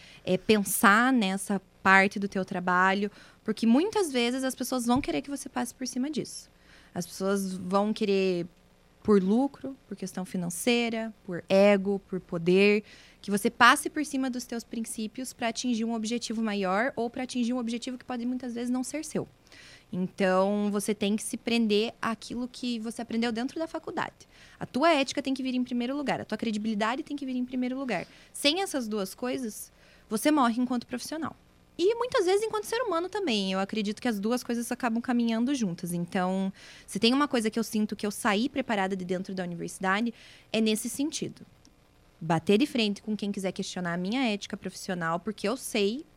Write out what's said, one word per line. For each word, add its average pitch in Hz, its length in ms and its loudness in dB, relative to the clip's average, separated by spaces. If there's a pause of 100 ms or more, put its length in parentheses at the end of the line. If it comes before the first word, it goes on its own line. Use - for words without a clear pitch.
(260)
é, 185 100 2
pensar 214 760 4
nessa 196 480 0 (200)
parte 190 380 6
do 202 80 -2
teu 190 160 -2
trabalho, 185 680 2 (320)
porque - 240 -2
muitas 330 460 4
vezes 254 320 0
as 262 100 -2
pessoas 254 320 -4
vão 240 140 4
querer 294 220 -2
que 277 80 -14
você 285 180 -8
passe 240 260 -6
por 262 140 -8
cima 262 240 -4
disso. - 380 -8 (440)
As 175 120 -6
pessoas 196 480 -2
vão 196 400 0
querer 190 520 0 (560)
por 202 220 6
lucro, 262 540 0 (100)
por 202 80 -10
questão 185 300 -8
financeira, 226 880 -2 (120)
por 175 220 -6
ego, 196 600 6
por 185 100 -4
poder, 190 640 4 (380)
que - 100 -6
você 208 180 2
passe 269 400 6
por 302 160 -4
cima 262 240 -2
dos 247 140 -6
teus 233 180 -8
princípios 226 720 -8
pra - 160 -4
atingir 226 380 0
um 233 80 -2
objetivo 226 480 -4
maior 202 560 2
ou 233 120 -2
pra 254 140 -6
atingir 247 300 -2
um 254 40 -2
objetivo 240 400 -6
que - 60 -18
pode 247 220 -6
muitas 254 280 -4
vezes 240 160 -4
não 254 140 -2
ser 302 220 -6
seu. 160 200 -4 (680)
Então, 190 840 2
você 208 200 -2
tem 202 220 0
que - 80 -6
se - 140 -6
prender 226 640 2
àquilo 226 500 -6
que 240 280 -6
você 226 220 -8
aprendeu 226 300 -2
dentro 233 260 -6
da 320 100 -4
faculdade. - 600 -8 (320)
A - 60 -6
tua 320 280 4
ética 277 280 0
tem 269 120 -2
que 262 80 -4
vir 254 140 -2
em 254 80 2
primeiro 247 320 -2
lugar, 247 240 0
a - 60 -6
tua 220 120 -4
credibilidade 220 640 -2
tem 285 120 -8
que 285 100 -8
vir 254 120 -4
em 247 80 -2
primeiro 254 340 -4
lugar. 226 260 -4 (280)
Sem 311 280 2
essas 302 240 -4
duas 208 300 -4
coisas, 254 560 -6 (380)
você 226 200 2
morre 254 320 4
enquanto 247 240 -2
profissional. - 480 -8 (480)
E 415 140 4
muitas 480 300 0
vezes 403 180 4
enquanto 427 220 -4
ser 466 160 -2
humano 359 260 0
também. 226 460 0
Eu 190 80 0
acredito 208 400 -4
que 254 80 -2
as 208 100 -2
duas 226 240 -2
coisas 233 260 -4
acabam 233 320 -2
caminhando 240 540 0
juntas. 175 380 -4
Então, 185 580 -2 (340)
se - 140 -8
tem 233 140 6
uma 285 120 4
coisa 233 240 0
que 214 80 -2
eu 226 60 0
sinto 214 320 -2
que - 100 -6
eu 208 60 -2
saí 220 380 0
preparada 202 480 -2
de 185 80 -6
dentro 185 280 -4
da 185 100 -4
universidade, 190 680 -2 (380)
é 220 80 2
nesse 220 300 2
sentido. - 520 -6 (800)
Bater 170 380 2
de 226 80 4
frente 214 360 0
com 214 140 -4
quem 202 160 -4
quiser 190 220 -4
questionar 180 400 -6
a 170 40 -2
minha 226 320 -2
ética 202 280 -6
profissional, 175 640 -4
porque - 260 -6
eu 233 80 0
sei 226 480 -2 (140)